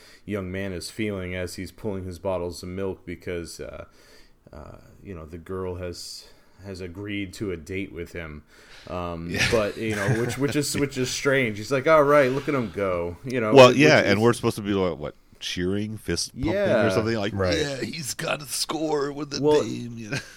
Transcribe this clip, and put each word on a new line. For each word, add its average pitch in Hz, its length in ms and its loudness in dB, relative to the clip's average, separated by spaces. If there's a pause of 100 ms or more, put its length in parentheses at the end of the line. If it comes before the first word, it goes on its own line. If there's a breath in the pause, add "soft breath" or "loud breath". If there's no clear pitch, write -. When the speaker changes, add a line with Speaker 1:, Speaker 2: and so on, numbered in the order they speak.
(240 soft breath)
Speaker 1:
young 95 260 -6
man 95 220 -6
is 85 180 -8
feeling 95 440 -4
as 90 220 -6
he's 92 140 -10
pulling 95 340 -8
his 90 140 -10
bottles 87 440 -4
of 90 80 -10
milk 95 360 -6
because, 87 540 -8
uh, - 240 -12 (680 soft breath)
uh, - 260 -18 (240)
you 98 120 -14
know, 78 120 -14
the 85 120 -14
girl 92 380 -6
has, - 500 -10 (380 soft breath)
has 95 160 -12
agreed 98 540 -6
to 98 180 -4
a 85 40 -4
date 92 360 -8
with 85 200 -10
him. 78 300 -10 (460 loud breath)
Um, 87 420 -6
Speaker 2:
Yeah. 101 220 0
Speaker 1:
but, 107 240 2
you 110 180 -2
know, 101 140 -2 (120)
which, 120 180 -2
which 143 180 0
is, 143 200 0
Speaker 2:
<laughs> - 20 0
Speaker 1:
which 135 180 0
is 127 140 -2
strange. 131 480 0
He's 107 140 -4
like, 135 140 0
"All 156 180 8
right, 143 260 6
look 139 180 -2
at 147 60 0
him 117 200 -2
go." 87 500 -2
You 127 160 -2
know, 110 140 2
Speaker 2:
Well, 127 140 12
Speaker 1:
which 127 100 4
Speaker 2:
yeah, 147 220 8
Speaker 1:
is 82 120 4
Speaker 2:
and 101 100 4
we're 120 100 6
supposed 117 240 0
to 110 60 -8
be 101 100 -2
like, 90 260 2
what, 71 160 -8 (240)
cheering, 104 600 -4
fist - 340 -4
pumping 147 220 -2
Speaker 1:
Yeah. 156 320 2
Speaker 2:
or 95 40 4
something 107 260 0
like, 107 180 -2
Speaker 3:
Right. 92 240 2
Speaker 2:
"Yeah, 139 240 -2
he's 127 320 -8
got - 280 -4
a 139 40 -14
score 151 680 -2
with 143 180 -8
the 139 120 -6
Speaker 1:
Well, 151 200 6
Speaker 2:
dame," 120 360 -6
you 110 120 -10
know? 135 80 -4 (180)